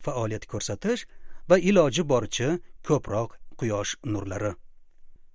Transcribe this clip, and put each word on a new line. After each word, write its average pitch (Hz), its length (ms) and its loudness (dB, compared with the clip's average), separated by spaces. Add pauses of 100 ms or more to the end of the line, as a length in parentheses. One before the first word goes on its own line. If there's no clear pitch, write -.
faoliyat 113 440 -4
ko'rsatish 117 560 -4 (440)
va 180 120 8
iloji 175 460 6
boricha 123 440 2 (360)
ko'proq 117 460 0 (260)
quyosh 104 360 -2 (120)
nurlari. 101 480 -2 (840)